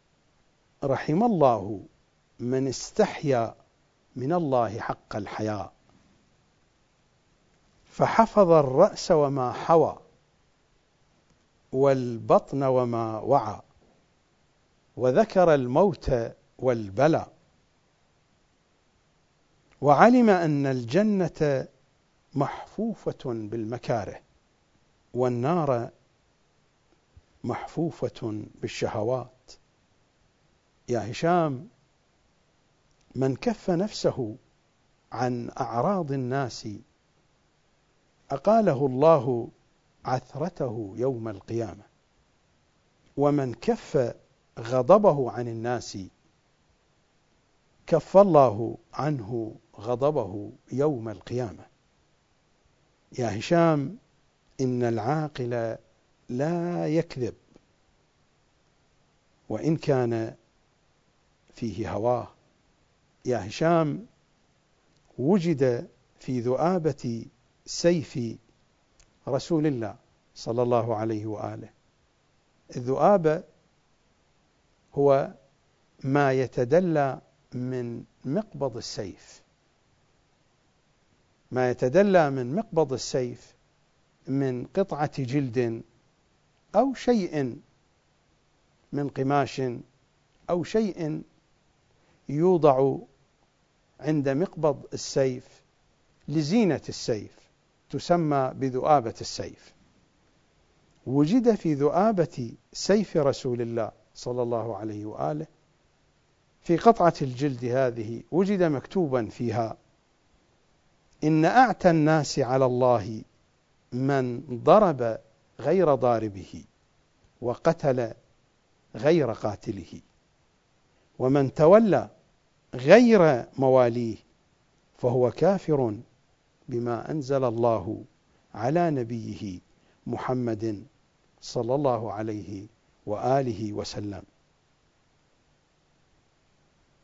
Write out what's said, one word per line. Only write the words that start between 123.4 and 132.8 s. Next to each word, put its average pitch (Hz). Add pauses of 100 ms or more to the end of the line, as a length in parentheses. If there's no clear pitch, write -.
مواليه 120 (800)
فهو 123
كافر 151 (720)
بما 120
أنزل 135
الله 113 (500)
على 151
نبيه 110 (460)
محمد 113 (540)
صلى 120
الله 120
عليه 104 (400)